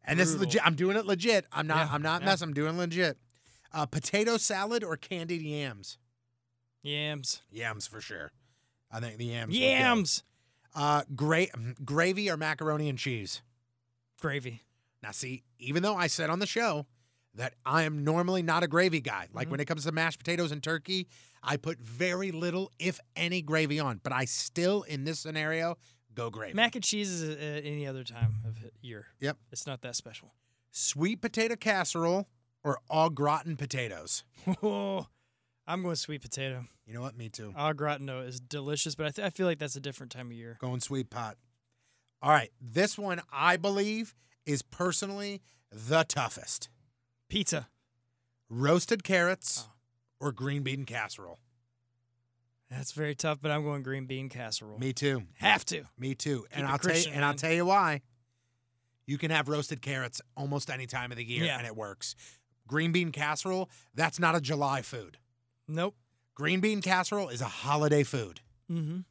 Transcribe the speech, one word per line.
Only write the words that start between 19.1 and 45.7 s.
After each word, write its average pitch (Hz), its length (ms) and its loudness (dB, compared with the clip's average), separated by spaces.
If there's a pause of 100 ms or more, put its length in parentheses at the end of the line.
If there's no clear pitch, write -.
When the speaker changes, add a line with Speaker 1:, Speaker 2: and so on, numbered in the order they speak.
Speaker 1:
like, 117 120 -2
Speaker 2:
Mm-hmm. 165 60 -6
Speaker 1:
when 139 100 -2
it 143 40 0
comes 156 200 -4
to 160 60 0
mashed 160 280 0
potatoes 170 320 0
and 147 100 -6
turkey, 170 460 -2 (340)
I 139 160 0
put 156 220 -4
very 175 520 -2
little, 175 480 -2
if 175 200 -2 (160)
any, 170 260 0
gravy 151 380 2
on. 127 240 -2
But 135 100 -2
I 127 120 2
still, 180 580 0
in 143 200 -6
this 151 160 -4
scenario, 156 580 -2 (380)
go 117 140 -2
gravy. 107 240 -8
Speaker 2:
Mac 226 220 4
and 226 80 -4
cheese 208 260 0
is, 160 280 -4
uh, 151 300 -6
any 147 200 -4
other 131 160 -8
time 117 320 0 (120)
of 113 160 -8
h-, 117 80 -16 (100)
year. 110 260 -14 (120)
Speaker 1:
Yep. 143 180 -2 (140)
Speaker 2:
It's - 160 -10
not 131 140 -8
that 120 140 -10
special. - 380 -10 (380)
Speaker 1:
Sweet 180 500 0
potato 226 340 0
casserole 185 720 2 (340)
or 143 160 0 (100)
au 160 200 6
gratin 147 480 0
potatoes? 117 640 -4 (240)
Speaker 2:
<laughs> 185 160 0 (1000)
I'm 175 160 -2
going 175 140 0
sweet 147 260 -6
potato. 127 440 -6 (200)
Speaker 1:
You 110 80 -16
know 120 80 -8
what? 127 160 -8
Me 113 120 -8
too. 107 280 -10
Speaker 2:
Au 151 160 2
gratin, 147 320 -2
though, 131 160 -6
is 127 200 -10
delicious, 143 540 -4
but 156 120 -4
I, - 20 0
th-, 202 160 -4
I 185 40 2
feel 185 180 0
like 165 120 2
that's 147 180 -6
a - 40 -8
different 135 300 -10
time 127 160 -10
of 120 60 -10
year. 117 260 -14
Speaker 1:
Going 127 220 -2
sweet 135 280 -2
pot. 113 280 -6 (840)
All 139 80 2
right. 135 220 6 (100)
This 139 360 0
one, 185 240 -2 (100)
I 160 260 6
believe, 202 560 0 (320)
is 143 160 0
personally 196 800 -4 (300)